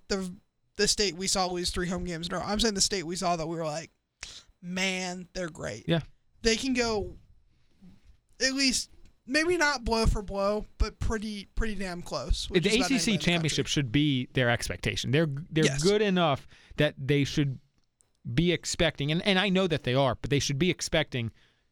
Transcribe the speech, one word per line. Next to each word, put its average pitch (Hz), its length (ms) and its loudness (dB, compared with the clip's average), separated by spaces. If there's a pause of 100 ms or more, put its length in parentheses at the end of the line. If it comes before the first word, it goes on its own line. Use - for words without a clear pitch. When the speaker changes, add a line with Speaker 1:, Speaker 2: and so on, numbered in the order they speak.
Speaker 1:
the, 190 200 -2 (460)
the 208 120 2
State 196 280 0
we 190 120 -6
saw 185 200 2
lose 180 240 -4
three 180 160 -2
home 180 160 -4
games 175 240 -6
in 190 60 -6
a 180 60 -2
row. - 60 -4
I'm 208 140 0
saying 220 140 2
the 190 80 -2
State 185 240 0
we 175 100 -6
saw 175 220 0
that 160 100 -6
we 165 80 -6
were 165 100 -4
like, 156 260 -8 (720)
"Man, 185 720 -4
they're 180 160 -6
great." 123 380 -10
Speaker 2:
Yeah. 160 140 2 (400)
Speaker 1:
They 226 140 4
can 262 180 0
go 220 420 -2 (1300)
at 262 80 0
least, 269 360 0 (360)
maybe 320 320 0
not 294 260 0
blow 226 220 2
for 220 160 2
blow, 196 440 -2 (120)
but 214 220 -2
pretty, 214 560 -4
pretty 220 200 0
damn 180 260 -6
close, - 480 -4
which 180 140 2
Speaker 2:
The 196 60 2
Speaker 1:
is 139 60 4
about 277 160 2
Speaker 2:
A - 20 4
C 233 60 4
C 226 120 2
Speaker 1:
anybody - 0 -
in - 20 4
the 175 40 4
country. - 160 0
Speaker 2:
championship 156 340 0
should 135 240 0
be 139 420 2
their 123 160 4
expectation. 113 640 -2
They're, 156 160 4 (220)
they're 156 160 4
Speaker 1:
Yes. 139 160 0
Speaker 2:
good 208 200 4
enough 180 460 2 (300)
that 147 200 2
they 143 260 2
should 139 360 0 (720)
be 170 200 2
expecting, 151 600 0
and, 160 140 0
and 190 140 4
I 202 100 2
know 185 180 4
that 151 160 -2
they 123 120 0
are, 131 260 4
but 117 80 -6
they 143 100 4
should 135 200 -2
be 180 100 2
expecting 135 640 -2 (400)